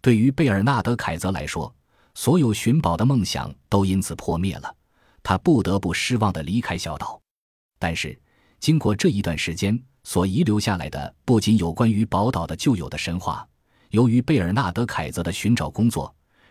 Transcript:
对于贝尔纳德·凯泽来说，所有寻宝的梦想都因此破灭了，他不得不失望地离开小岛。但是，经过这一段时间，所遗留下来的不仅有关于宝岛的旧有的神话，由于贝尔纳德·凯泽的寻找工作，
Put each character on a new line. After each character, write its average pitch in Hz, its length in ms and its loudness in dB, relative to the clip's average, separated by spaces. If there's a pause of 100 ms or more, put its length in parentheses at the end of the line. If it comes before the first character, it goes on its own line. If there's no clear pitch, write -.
对 123 140 6
于 117 140 4
贝 139 180 0
尔 98 120 2
纳 120 220 2
德· - 140 -2
凯 - 200 -6
泽 92 140 -4
来 95 160 -6
说， - 260 -8 (420)
所 156 240 2
有 123 140 4
寻 117 280 2
宝 85 160 0
的 110 100 2
梦 131 180 4
想 - 300 -6 (140)
都 101 160 4
因 95 180 2
此 - 140 -6
破 87 200 -4
灭 92 200 -2
了， - 180 -14 (480)
他 - 160 0
不 143 240 4
得 98 160 0
不 85 160 -2
失 - 240 -2
望 104 140 2
地 82 100 -6
离 90 180 -2
开 92 160 -6
小 80 220 -8
岛。 - 200 -10 (600)
但 85 160 -2
是， - 240 -8 (400)
经 156 200 2
过 107 160 0
这 139 140 0
一 101 140 0
段 82 160 -4
时 - 160 -6
间， 101 260 -2 (220)
所 - 240 0
遗 95 160 0
留 107 160 2
下 101 180 -2
来 80 140 -8
的 - 240 -10 (100)
不 117 160 4
仅 107 160 4
有 85 160 0
关 113 180 2
于 107 140 2
宝 107 260 0
岛 82 160 -4
的 78 100 -8
旧 131 180 2
有 85 140 -6
的 73 100 -8
神 87 220 -4
话， - 260 -8 (440)
由 120 180 4
于 117 120 4
贝 135 180 0
尔 87 140 0
纳 113 200 0
德· 117 140 -2
凯 - 240 -6
泽 90 120 -6
的 82 80 -4
寻 104 240 0
找 80 160 -2
工 113 180 0
作， 69 260 -4 (360)